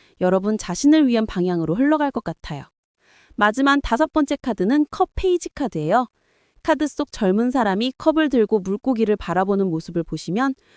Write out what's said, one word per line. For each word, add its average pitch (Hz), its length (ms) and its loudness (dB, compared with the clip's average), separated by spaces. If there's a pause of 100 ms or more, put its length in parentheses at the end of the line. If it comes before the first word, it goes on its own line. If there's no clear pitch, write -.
(220)
여러분 190 340 2
자신을 285 520 2
위한 226 180 2
방향으로 175 480 -2
흘러갈 285 360 2
것 - 140 -8
같아요. 156 400 -10 (720)
마지막 269 460 2
다섯 302 320 0
번째 294 260 0
카드는 254 500 0
컵 - 240 -2
페이지 359 360 -2
카드예요. 214 560 -2 (560)
카드 311 240 0
속 - 240 -6
젊은 214 400 0
사람이 233 460 0
컵을 311 320 2
들고 220 320 2
물고기를 208 560 -2
바라보는 190 520 -2
모습을 165 360 -4
보시면 226 500 -4 (220)